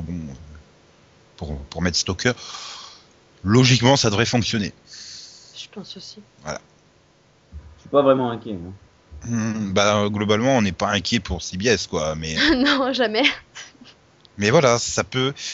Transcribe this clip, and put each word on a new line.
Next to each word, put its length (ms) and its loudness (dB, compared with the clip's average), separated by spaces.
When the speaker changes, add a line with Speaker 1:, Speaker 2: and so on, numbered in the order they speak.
Speaker 1:
bon, 160 -8
pour, 200 -8
pour 240 -10
mettre 160 0
Stalker, 360 0
logiquement, 520 6
ça 140 2
devrait 160 2
fonctionner. 480 -2
Speaker 2:
Je 160 -16
pense 240 -16
aussi. 220 -18
Speaker 1:
Voilà. 160 -10
Speaker 3:
Je 40 -20
suis 80 -20
pas 120 4
vraiment 300 4
inquiet, 220 -8
moi. 200 -12
Speaker 1:
Hmm, 480 -4
bah, 380 4
globalement, 480 2
on 60 4
n'est 100 0
pas 160 -2
inquiet 300 0
pour 220 -6
C 160 -10
B 100 0
S, 200 2
quoi, 280 -2
mais 280 -8
Speaker 2:
<laughs> 120 4
Non, 360 0
jamais. 320 0
Speaker 1:
mais 140 2
voilà, 260 6
ça 260 -2
peut. 300 -2